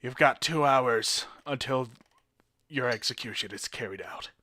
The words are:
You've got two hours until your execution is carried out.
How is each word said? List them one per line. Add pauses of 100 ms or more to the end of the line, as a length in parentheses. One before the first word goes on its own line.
You've
got
two
hours (200)
until (760)
your
execution
is
carried
out. (140)